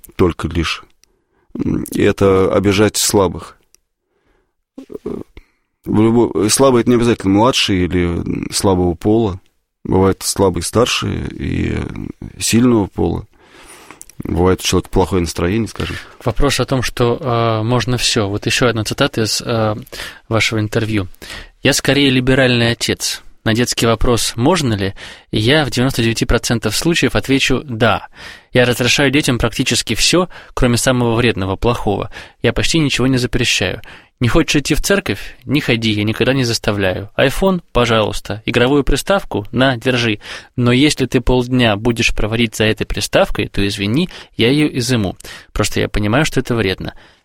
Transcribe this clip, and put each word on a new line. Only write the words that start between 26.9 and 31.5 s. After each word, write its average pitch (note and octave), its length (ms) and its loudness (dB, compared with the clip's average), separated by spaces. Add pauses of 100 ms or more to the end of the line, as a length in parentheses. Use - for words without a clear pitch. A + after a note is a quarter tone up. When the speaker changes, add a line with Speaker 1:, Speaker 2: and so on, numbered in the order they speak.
Speaker 2:
отвечу C3 480 0
«да». A2+ 460 0 (440)
Я B2 120 4
разрешаю B2 480 0
детям C3+ 260 0
практически A#2+ 560 -2
всё, F3 340 0 (260)
кроме B2 240 2
самого A#2+ 360 2
вредного, G2 400 0